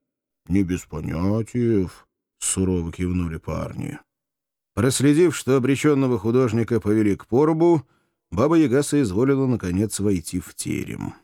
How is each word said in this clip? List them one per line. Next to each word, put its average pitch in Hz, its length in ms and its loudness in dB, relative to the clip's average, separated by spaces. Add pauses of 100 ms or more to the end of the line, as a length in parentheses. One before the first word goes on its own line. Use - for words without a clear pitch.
(480)
«Не 98 160 2
без 87 220 -4
понятиев», — 101 1200 -2 (320)
сурово 90 520 -2
кивнули 90 460 -4
парни. - 640 -10 (760)
Проследив, 139 600 2
что 131 200 0
обречённого 135 640 2
художника 117 640 0
повели 104 340 2
к - 120 -12
порубу, 156 600 2 (420)
Баба 139 260 2
Яга 143 280 2
соизволила, 135 640 0
наконец, 104 520 -2
войти 95 420 -2
в - 120 -20
терем. - 720 -8